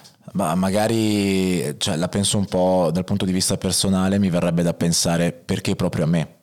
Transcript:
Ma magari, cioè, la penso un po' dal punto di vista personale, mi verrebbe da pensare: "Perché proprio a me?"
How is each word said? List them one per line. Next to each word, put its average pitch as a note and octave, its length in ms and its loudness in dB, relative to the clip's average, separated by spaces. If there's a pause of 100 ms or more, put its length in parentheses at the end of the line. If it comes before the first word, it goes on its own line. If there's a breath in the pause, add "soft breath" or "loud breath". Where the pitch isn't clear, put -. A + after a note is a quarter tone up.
(320 loud breath)
Ma E2+ 220 -2
magari, F#2+ 1200 0
cioè, G2 180 -4
la E2 120 -2
penso G2+ 300 -2
un G2 80 0
po' F#2 460 2
dal F2+ 120 -2
punto G2 220 -2
di F#2 60 0
vista F#2 260 0
personale, F#2+ 600 0
mi G2+ 120 2
verrebbe E2+ 320 0
da E2+ 120 2
pensare: E2+ 580 0
"Perché - 440 -4
proprio F2+ 280 -2
a D#2 40 0
me?" E2 340 0